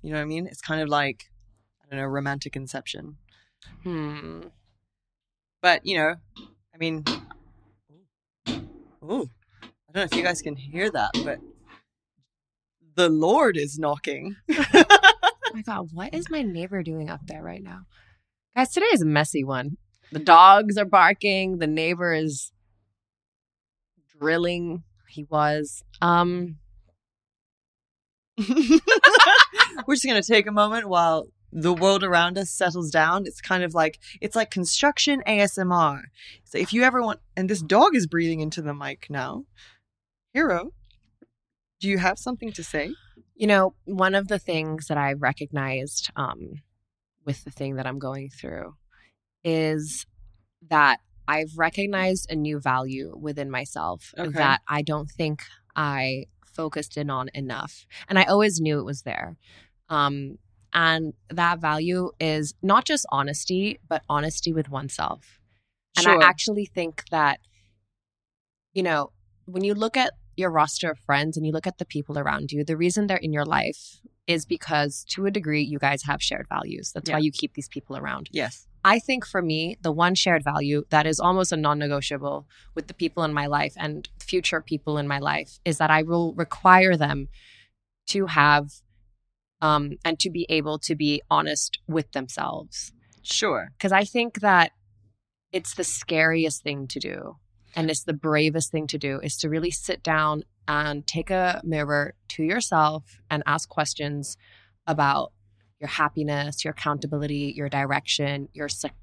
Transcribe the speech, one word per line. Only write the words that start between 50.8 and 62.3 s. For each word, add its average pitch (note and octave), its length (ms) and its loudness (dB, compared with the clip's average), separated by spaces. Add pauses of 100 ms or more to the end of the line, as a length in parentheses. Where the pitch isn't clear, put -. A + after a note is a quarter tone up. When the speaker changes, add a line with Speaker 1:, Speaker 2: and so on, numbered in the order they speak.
Speaker 2:
I've D#3 300 -4
recognized F#3 720 -2
a D#3+ 40 -6
new D3+ 240 -4
value C3 600 -4
within D3 300 -8
myself B2+ 680 -8
Speaker 1:
Okay. E3+ 140 -6
Speaker 2:
that C#3 360 2
I D3 140 -2
don't D3+ 280 -6
think D3+ 340 -6 (320)
I C3+ 500 -4 (200)
focused D#3 520 -8
in D3 120 -6
on C3 240 -4
enough. C3 520 -10 (240)
And F#3+ 80 2
I F#3+ 60 8
always G3+ 360 2
knew D3+ 200 0
it G#2 60 -6
was C3+ 180 -10
there. - 340 -10 (520)
Um, C#3+ 480 -2 (360)
and D#3+ 400 2 (160)
that E3+ 300 0
value E3 600 -2
is D#3 420 -2